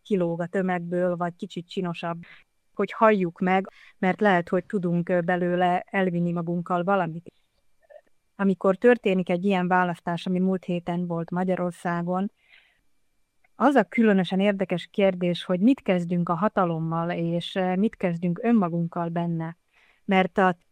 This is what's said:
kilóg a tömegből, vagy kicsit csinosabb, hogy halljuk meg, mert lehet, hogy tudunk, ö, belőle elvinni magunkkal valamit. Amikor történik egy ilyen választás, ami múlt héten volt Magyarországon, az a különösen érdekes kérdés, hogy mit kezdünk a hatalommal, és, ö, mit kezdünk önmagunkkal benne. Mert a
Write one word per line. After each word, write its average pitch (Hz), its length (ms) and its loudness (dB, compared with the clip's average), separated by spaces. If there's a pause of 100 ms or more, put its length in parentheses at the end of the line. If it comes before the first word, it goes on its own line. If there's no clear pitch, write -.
kilóg 170 380 -2
a 170 60 -4
tömegből, 180 720 -2
vagy 175 200 -6
kicsit - 320 -12
csinosabb, 170 520 -6 (540)
hogy 202 180 -4
halljuk 196 480 2
meg, 190 280 0 (300)
mert 185 220 0
lehet, 185 280 4
hogy 180 160 -2
tudunk, 175 440 -2
ö, 180 120 0
belőle 180 720 0
elvinni 175 420 0
magunkkal 175 520 -2
valamit. 170 480 -2 (1040)
Amikor 196 400 2
történik 202 520 4
egy 175 160 -2
ilyen 180 240 0
választás, 180 580 -2
ami 185 120 0
múlt 185 260 0
héten 175 420 -4
volt 165 240 -6
Magyarországon, 180 1000 -2 (1300)
az 285 100 4
a 220 100 6
különösen 196 560 2
érdekes 190 500 -2
kérdés, 180 540 0
hogy 180 160 -2
mit 254 200 4
kezdünk 175 480 0
a 175 60 0
hatalommal, 165 760 0
és, 170 440 -4
ö, 185 220 0
mit 208 200 0
kezdünk 175 460 -2
önmagunkkal 170 680 0
benne. 170 480 -4 (480)
Mert 190 340 2
a 185 180 4 (160)